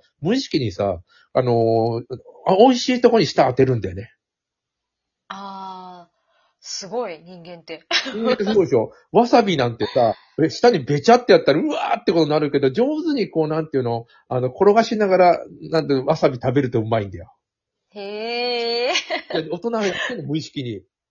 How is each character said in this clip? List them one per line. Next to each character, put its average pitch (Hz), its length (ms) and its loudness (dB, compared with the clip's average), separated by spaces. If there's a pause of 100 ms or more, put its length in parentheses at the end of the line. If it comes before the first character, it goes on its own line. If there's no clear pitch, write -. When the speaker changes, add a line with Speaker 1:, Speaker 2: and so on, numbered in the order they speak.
(200)
Speaker 1:
無 190 160 0
意 269 40 -2
識 180 200 -4
に 113 100 -2
さ、 90 300 -2 (360)
あ 127 60 2
の、 117 600 0 (440)
あ、 190 100 4
美 220 100 8
味 247 120 4
し - 120 -4
い 247 100 0
と 240 100 6
こ 233 80 4
に 165 80 4
舌 147 180 2
当 127 80 2
て 131 140 4
る 127 80 0
ん 113 60 -2
だ 101 80 -6
よ 90 80 -10
ね。 104 180 -16 (1120)
Speaker 2:
あ 190 840 -16
ー、 - 60 -20 (460)
す - 260 -12
ご 214 240 -6
い、 160 140 -14
人 175 200 -20
間 170 160 -18
っ 160 40 -20
て。 160 200 -16 (280)
Speaker 1:
人 220 120 -6
間 233 100 2
っ - 20 2
て 208 80 -4
す 214 100 -2
ご 196 80 4
い 160 40 0
で - 40 -8
し 131 60 4
ょ。 90 160 0 (180)
わ 233 160 4
さ 240 160 6
び 190 140 -2
な 123 120 0
ん 117 80 -8
て 208 100 -4
さ、 113 280 2 (280)
え、 156 60 2
舌 - 220 2
に 202 100 2
べ 143 200 -2
ち 226 100 4
ゃ 240 60 8
っ 247 80 -4
て - 80 4
や 170 60 8
っ 165 60 -2
た - 80 4
ら、 165 80 0
う 294 60 0
わ - 300 -2
ー - 40 -8
っ - 40 -20
て 190 80 2
こ 170 60 0
と 160 60 4
に 143 60 0
な 151 80 2
る 151 120 0
け 143 100 0
ど、 135 100 2
上 285 320 0
手 320 120 -2
に 208 160 -2
こ 160 140 0
う、 151 40 -2
な 160 120 -2
ん 156 100 -8
て 143 60 -4
い 131 40 0
う - 20 0
の、 117 240 -4 (220)
あ 127 120 -2
の、 127 80 -2
転 202 260 4
が 226 100 4
し 226 120 -4
な 208 120 0
が 185 80 4
ら、 175 240 4 (300)
な 160 120 0
ん 139 60 -6
て 143 60 0
い - 20 2
う 131 40 0
の、 135 60 -6
わ 151 100 0
さ 160 120 2
び 131 80 -4
食 127 160 -4
べ 139 100 2
る 127 80 -4
と 120 80 -2
う 110 80 -2
ま 113 140 -2
い 101 60 -6
ん 95 40 -14
だ 87 80 -14
よ。 - 160 -20 (560)
Speaker 2:
へ 233 1000 -6
ー。 - 520 -6
Speaker 1:
で、 156 80 -12
大 175 80 -8
人 233 140 -8
は 220 140 -2
や 180 60 -2
っ - 40 -8 (100)
て 254 80 -8
ん 220 40 -8
の、 139 100 -10
無 151 100 -4
意 143 40 -6
識 - 200 -10
に。 110 200 -10 (280)